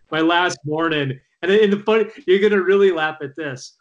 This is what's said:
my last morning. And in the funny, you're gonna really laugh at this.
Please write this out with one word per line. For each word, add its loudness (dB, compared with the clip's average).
my -2
last 0
morning. -4
And -2
in 4
the 0
funny, 0
you're 4
gonna 2
really 4
laugh -4
at -12
this. -12